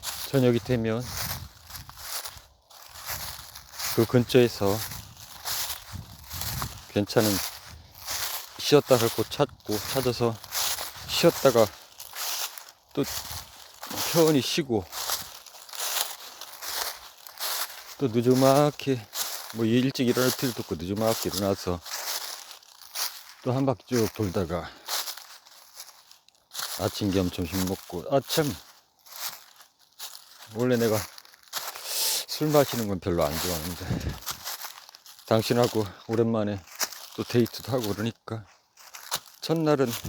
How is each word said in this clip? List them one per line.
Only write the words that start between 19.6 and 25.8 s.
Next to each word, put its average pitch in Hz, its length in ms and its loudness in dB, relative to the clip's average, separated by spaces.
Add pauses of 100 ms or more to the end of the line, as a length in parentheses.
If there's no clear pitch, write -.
일찍 123 420 4
일어날 123 260 4
필요도 120 280 -2
없고 98 140 -4
늦지막히 101 520 0
일어나서 92 520 0 (1600)
또 123 100 0
한 135 140 2
바퀴 131 200 0
쭉 113 280 2
돌다가 87 560 -2 (2000)